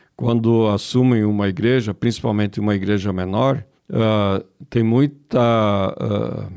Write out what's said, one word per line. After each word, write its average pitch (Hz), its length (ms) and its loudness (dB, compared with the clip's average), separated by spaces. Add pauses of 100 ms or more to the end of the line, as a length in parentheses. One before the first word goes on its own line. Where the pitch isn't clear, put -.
(140)
quando 117 540 2
assumem 117 560 2
uma 104 240 0
igreja, 107 440 0
principalmente 104 680 -2
uma 104 160 0
igreja 98 360 -2
menor, 101 520 -2 (280)
ah, 104 480 0 (300)
tem 117 140 0
muita, 127 560 0
ah, 104 1080 0 (100)